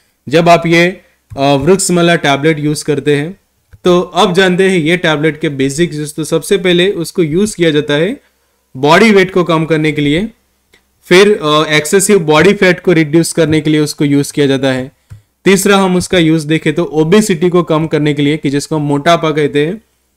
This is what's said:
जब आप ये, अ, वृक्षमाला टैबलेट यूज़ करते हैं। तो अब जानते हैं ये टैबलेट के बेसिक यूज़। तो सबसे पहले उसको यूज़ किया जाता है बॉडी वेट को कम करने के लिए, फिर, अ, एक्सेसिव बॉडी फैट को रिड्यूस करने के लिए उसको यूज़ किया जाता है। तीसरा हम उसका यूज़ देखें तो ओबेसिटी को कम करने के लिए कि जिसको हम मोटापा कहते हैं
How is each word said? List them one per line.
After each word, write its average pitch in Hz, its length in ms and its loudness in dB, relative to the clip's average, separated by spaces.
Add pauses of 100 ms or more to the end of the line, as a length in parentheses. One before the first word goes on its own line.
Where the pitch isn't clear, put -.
(280)
जब 165 200 2
आप 165 180 4
ये, 170 340 0 (380)
अ, 139 160 2
वृक्षमाला 170 640 2
टैबलेट 147 420 0
यूज़ 151 260 -4
करते 147 320 -2
हैं। 156 240 -6 (440)
तो 180 160 4
अब 180 340 -2
जानते 185 360 2
हैं 190 80 0
ये 165 180 0
टैबलेट 156 440 -2
के 165 80 -2
बेसिक 139 460 -4
यूज़। 151 200 -10
तो 156 100 -8
सबसे 160 320 -2
पहले 180 340 0
उसको 170 320 -4
यूज़ 170 340 -2
किया 170 140 0
जाता 147 240 0
है 185 260 -2 (560)
बॉडी 165 340 4
वेट 190 240 2
को 180 100 0
कम 165 200 -2
करने 156 280 -2
के 147 100 -4
लिए, 156 260 -2 (760)
फिर, 202 340 4
अ, 151 280 0
एक्सेसिव 170 520 2
बॉडी 160 360 2
फैट 185 260 0
को 180 120 0
रिड्यूस 160 400 0
करने 156 280 0
के 151 100 -2
लिए 156 100 2
उसको 151 240 -4
यूज़ 143 280 0
किया 143 140 0
जाता 135 260 0
है। 131 200 -8 (520)
तीसरा 196 320 2
हम 190 200 0
उसका 180 220 -2
यूज़ 160 280 0
देखें 156 280 -2
तो 170 100 -2
ओबेसिटी 175 640 0
को 175 140 0
कम 160 240 -2
करने 151 280 -2
के 139 80 -4
लिए 143 140 0
कि 151 140 -4
जिसको 143 260 -4
हम 151 60 -2
मोटापा 147 480 0
कहते 147 360 -2
हैं 208 140 -8 (360)